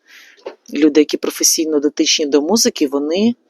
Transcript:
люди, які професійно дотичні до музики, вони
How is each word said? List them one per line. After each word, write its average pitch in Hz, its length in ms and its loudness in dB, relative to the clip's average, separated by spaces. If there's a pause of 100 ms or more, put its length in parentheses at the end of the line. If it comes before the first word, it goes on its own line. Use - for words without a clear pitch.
(760)
люди, 147 260 4
які - 160 0
професійно 156 640 -2
дотичні 151 460 -2
до 143 160 2
музики, 208 440 0
вони 156 480 -2 (160)